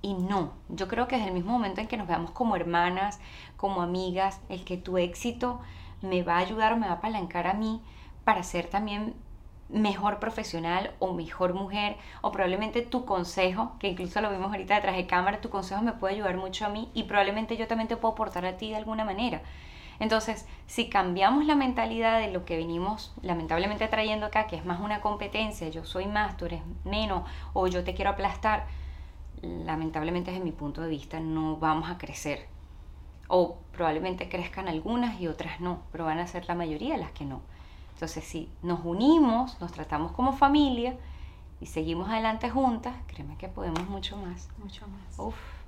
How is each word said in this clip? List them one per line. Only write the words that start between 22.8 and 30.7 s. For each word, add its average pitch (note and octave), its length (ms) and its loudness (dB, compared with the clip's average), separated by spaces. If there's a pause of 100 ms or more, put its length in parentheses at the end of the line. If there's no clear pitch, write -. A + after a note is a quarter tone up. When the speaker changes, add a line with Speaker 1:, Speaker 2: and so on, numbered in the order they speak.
Speaker 1:
lamentablemente F3+ 640 0
trayendo G#3+ 400 2
acá, G#3+ 220 2
que F3 80 -4
es D#3 80 -6
más F3 160 0
una G#3 220 -2
competencia, G#3 680 -2
yo D#3+ 160 -6
soy F#3+ 220 -4
más, G#3 300 0
tú F3 100 -4
eres E3 160 -4 (220)
menos, G3+ 440 0 (240)
o F#3 160 4
yo F3+ 160 2
te F3+ 100 -2
quiero G3 160 2
aplastar, G3+ 560 2 (760)
lamentablemente E3 880 -2
desde F#3 120 -4
mi D#3+ 80 0
punto D3 280 -6